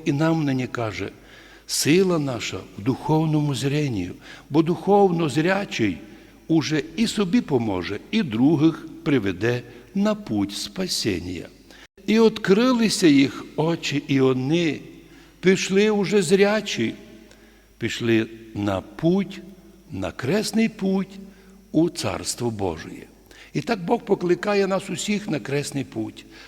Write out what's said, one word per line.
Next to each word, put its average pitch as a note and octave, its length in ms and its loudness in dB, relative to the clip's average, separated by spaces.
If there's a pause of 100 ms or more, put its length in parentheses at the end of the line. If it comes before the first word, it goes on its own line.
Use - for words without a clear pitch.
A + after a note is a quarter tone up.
і D3 80 0
нам D#3+ 320 0
нині C3 220 0
каже: G2+ 440 -6 (560)
«Сила F3 520 2
наша B2+ 380 -4 (220)
в G2+ 40 -10
духовному D3+ 720 0
зренні», B2 560 -2 (400)
бо D#3 120 4
духовно F3 680 2
зрячий D#3 680 0 (500)
уже D3+ 340 2 (140)
і A3 100 2
собі G3+ 340 0
поможе, G#2 600 -2 (100)
і A3 120 2
других D3+ 640 2 (160)
приведе A#2+ 600 0 (320)
на G#3 200 0
путь G2+ 420 -4
спасіння. F2+ 920 -4 (600)
І G#3+ 140 4
відкрилися A3 840 4
їх C#3 380 4 (120)
очі, D#3+ 520 -2
і C3+ 120 2
вони C3+ 600 2 (600)
пішли F#3+ 500 4
уже G3+ 320 2
зрячі, G3 720 2 (840)
пішли A2+ 480 0 (280)
на G2+ 260 -2
путь, - 600 -2 (500)
на F#2+ 220 -6
кресний G#3+ 560 -2
путь F#3+ 500 -4 (540)
у E3 160 4
Царство G#2+ 640 -4
Божие. F#2+ 560 -6 (460)
І D3 80 -4
так F#3+ 240 -4
Бог A3+ 160 0
покликає F#3+ 680 0
нас F#3+ 240 -2
усіх G#3 380 -4
на D3 120 -2
кресний C#3 440 -4
путь. - 420 -8 (220)